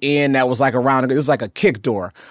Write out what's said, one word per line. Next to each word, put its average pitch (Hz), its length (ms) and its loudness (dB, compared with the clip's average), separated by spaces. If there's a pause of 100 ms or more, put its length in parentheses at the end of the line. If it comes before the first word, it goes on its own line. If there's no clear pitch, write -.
Inn 143 300 2
that 131 180 2
was, 120 100 -2
like, 131 140 2
around, 131 360 0
it 131 40 0
was, 143 160 0
like, 139 100 0
a 110 80 -6
Kick 135 320 -2
Door 101 320 -4 (180)